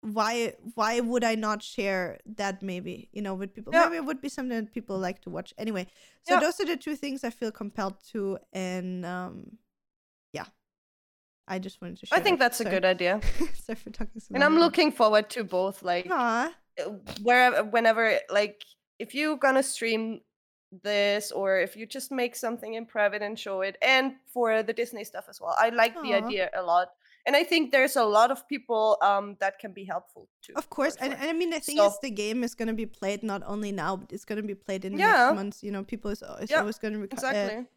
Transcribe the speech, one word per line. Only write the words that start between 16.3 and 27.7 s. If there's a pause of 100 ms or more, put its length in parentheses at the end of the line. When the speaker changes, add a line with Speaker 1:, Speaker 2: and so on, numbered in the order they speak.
Speaker 2:
uh, (340)
wherever,
whenever, (100)
like, (360)
if
you
gonna
stream (640)
this,
or
if
you
just
make
something
in
private
and
show
it,
and (180)
for
the
Disney
stuff
as
well.
I
like
the
Speaker 1:
Aw.
Speaker 2:
idea
a
lot. (360)
And
I
think